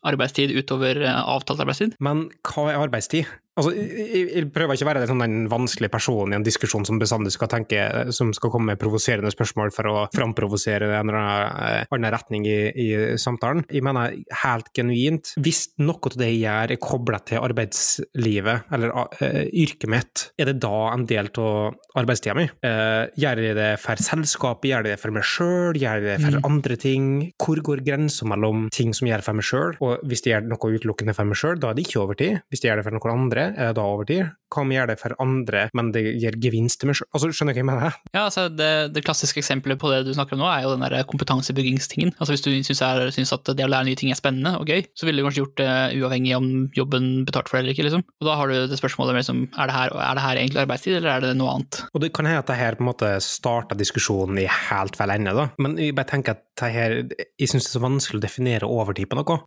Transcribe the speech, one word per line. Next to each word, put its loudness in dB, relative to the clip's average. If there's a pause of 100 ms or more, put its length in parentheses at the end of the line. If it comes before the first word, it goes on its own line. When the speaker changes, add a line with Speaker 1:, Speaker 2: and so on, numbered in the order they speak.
Speaker 1:
Arbeidstid 0
utover, 0
eh, 0 (160)
avtalt -2
arbeidstid? 0
Speaker 2:
Men 0 (180)
hva -2
er 0
arbeidstid? -2 (300)
Altså, 2
jeg, -4
jeg, -2 (100)
jeg 0
prøver 0
ikke -2
å 2
være 0
den, 0
sånn, 2
den 0
vanskelige 0
personen 0
i -
en 0
diskusjon 0
som 0
bestandig 0
skal -2
tenke, 0 (340)
som 2
skal 0
komme 2
med 0
provoserende 0
spørsmål 0
for -2
å 2 (100)
framprovosere 0
en 0
eller 0
annen, 0
eh, 0
annen 0
retning -4
i, 2 (120)
i -2 (320)
samtalen. -2 (100)
Jeg 0
mener 0 (300)
helt 0
genuint, 2 (100)
hvis 0 (100)
noe 2
av -4
det 2
jeg 2
gjør 2
er -4
koblet -2
til 0
arbeidslivet, 0
eller, 0 (320)
eh, 2 (100)
yrket 0
mitt, -2 (100)
er 2
det -2
da 0 (180)
en -2
del 0 (100)
av 0 (240)
arbeidstiden 2
min? 0
Eh, 2
gjør 2
jeg 0
det 4 (100)
for -2
selskapet? 0
Gjør 2
jeg 0
det -4
for -2
meg 0
selv? 0
Gjør 2
jeg 0
det 2
for 4
Speaker 1:
Mm. 0
Speaker 2:
andre 2
ting? 2 (320)
Hvor 0
går -2
grensen 0
mellom 0
ting 0
som 0
jeg 2
gjør -8
for 0
meg -4
selv, 0
og 2
hvis -2
jeg 4
gjør -2
noe 0
utelukkende -2
for 2
meg 0
selv, 0
da 0
er -2
det -4
ikke 0
overtid. 0 (160)
Hvis -4
jeg 4
gjør 2
det -8
for -4
noen -2
andre, 2
er -2
det -2
da 2
overtid? 0 (240)
Hva -2
om 0
jeg 2
gjør 0
det -2
for -6 (100)
andre, 2 (120)
men 0
det 2 (180)
gir 0
gevinst 0
til 0
meg 2
selv? -8
Altså, 0
skjønner 0
du 0
hva 0
jeg 0
mener? 0 (200)
Speaker 1:
Ja, 2
altså, -2
det, 0
det -4
klassiske 0
eksempelet -2
på 0
det 2
du -4
snakker -2
om -2
nå, 2
er 0
jo 0
den 0
der 0
kompetansebyggingstingen. 0
Altså, 0
hvis -2
du 2
synes 0
er, 2
synes 0
at -2
det 0
å 2
lære 2
nye 0
ting 0
er -2
spennende 0
og -6
gøy, 2 (160)
så -4
ville 2
du 2
kanskje 0
gjort -10
det 2 (320)
uavhengig 2
om 2 (260)
jobben 2
betalte 0
for 0
det 2
eller 0
ikke, 0
liksom. 2 (160)
Og -2
da 4
har 2
du 2
det -4
spørsmålet 0
med, 2
liksom, -2
er -2
det 0
her, 0
er 0
det 2
her 2
egentlig 2
arbeidstid, 0
eller 0
er 0
det 2
noe 2
annet? -6 (140)
Speaker 2:
Og 0
det 0
kan 0
hende 2
at -10
det 0
her 0
på -2
en 2
måte 0 (100)
starter -2
diskusjonen 0
i 0
helt -2
feil 2
ende, 0
da. 2 (100)
Men -2
jeg -2
bare -2
tenker 0
at -14 (140)
det -2
her, 0 (460)
jeg 2
synes 2
det -8
er -2
så 0
vanskelig 0
å -2
definere -2
overtid -2
på -4
noe. 0